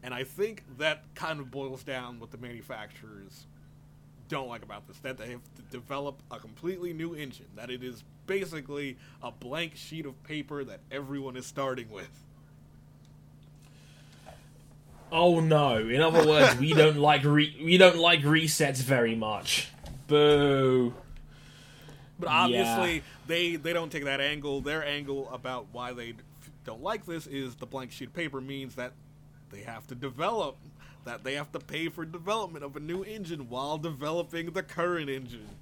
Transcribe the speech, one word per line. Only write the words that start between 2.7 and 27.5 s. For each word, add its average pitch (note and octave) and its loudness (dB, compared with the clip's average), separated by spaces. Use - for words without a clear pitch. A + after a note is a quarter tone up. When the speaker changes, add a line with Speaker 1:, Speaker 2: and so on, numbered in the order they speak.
Speaker 1:
don't C3+ -8
like A#2 -12
about G#2+ -16
this, A#2+ -20
that C3 -10
they A2+ -14
have A#2+ -14
to - -20
develop C#3 -10
a A#2 -14
completely F3 -10
new E3 -8
engine, D3 -14
that A#2 -14
it B2 -10
is B2 -12
basically D3 -6
a A#2+ -10
blank D3+ -8
sheet D#3 -12
of C3 -14
paper D3 -8
that G#2+ -14
everyone C3+ -8
is B2 -12
starting B2+ -6
with. F#2+ -14
Speaker 2:
Oh E3+ 6
no! D3+ 6
In A2+ 2
other D#3+ 8
words, D3+ 8
we D3+ 2
don't D#3 8
like C#3+ 6
re-, D3 4
we E3+ 8
don't F#3 12
like E3+ 6
resets D3+ 2
very B2 2
much. G#2+ -2
Boo. C#3 6
Speaker 1:
But F3 -6
Speaker 2:
Yeah. D#3 6
Speaker 1:
obviously, F3+ 2
they, E3+ 0
they D#3+ -4
don't E3 -4
take D3+ -8
that C#3 -2
angle. C#3+ -4
Their D3 -4
angle C#3 -6
about B2 -10
why B2 -10
they A#2+ -12
f-, - -20
don't A#2 -12
like G3 -6
this E3 -10
is C3+ -8